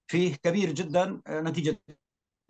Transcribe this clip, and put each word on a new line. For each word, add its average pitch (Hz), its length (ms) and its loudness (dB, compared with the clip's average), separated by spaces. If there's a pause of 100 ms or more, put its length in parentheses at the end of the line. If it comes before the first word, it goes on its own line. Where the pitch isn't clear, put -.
فيه 170 280 2
كبير 175 380 0
جدًا، 175 540 0
آه، 156 140 -4
نتيجة 156 400 -2 (680)